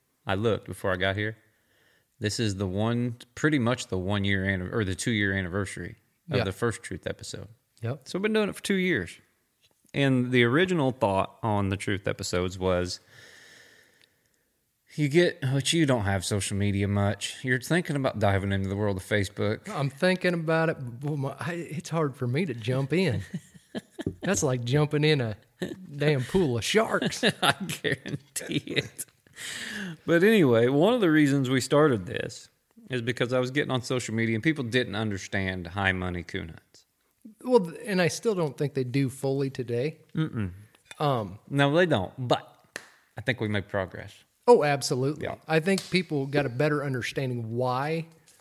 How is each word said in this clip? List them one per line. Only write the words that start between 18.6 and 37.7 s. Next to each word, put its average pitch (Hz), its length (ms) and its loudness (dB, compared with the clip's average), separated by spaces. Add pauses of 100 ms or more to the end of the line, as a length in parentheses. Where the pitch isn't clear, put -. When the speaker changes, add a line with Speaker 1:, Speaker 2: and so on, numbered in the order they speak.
Speaker 1:
the 98 80 -4
world 101 200 0
of 92 80 -8
Facebook. 104 680 -2
Speaker 2:
I'm 143 160 -2
thinking 185 460 0
about 160 340 0
it. 165 120 0
But 120 200 -10
boy, 147 160 -4
my, 135 220 -4
I, 147 140 -6
it's 165 380 -8
hard 156 260 0
for 127 100 -4
me 135 200 0
to 131 80 -4
jump 127 380 -2
in. 156 300 2 (500)
Speaker 1:
<laughs> - 500 -8
Speaker 2:
That's 196 200 0
like 127 220 0
jumping 147 400 2
in 151 160 4
a 110 160 -4 (600)
damn 143 280 2
pool 139 340 2
of 104 60 -4
sharks. 214 600 0
Speaker 1:
<laughs> - 180 0
I 143 120 4 (280)
guarantee - 840 -4
it. - 380 -6 (1040)
But 165 180 6
anyway, 135 440 8
one 151 240 4
of 254 80 2
the 185 100 4
reasons 139 380 4
we 131 120 2
started 135 460 4
this - 420 -8 (420)
is 127 100 -4
because 120 320 -2
I 127 60 2
was 127 140 -2
getting 143 180 -2
on 127 120 -2
social 120 300 -4
media 113 220 0
and 110 80 -2
people 151 220 0
didn't 110 320 -2
understand 95 720 -4
high 95 240 0
money 90 320 -4
coon 87 240 -8
hunts. - 380 -20 (580)
Speaker 2:
Well, 254 160 6
th-, 170 260 -8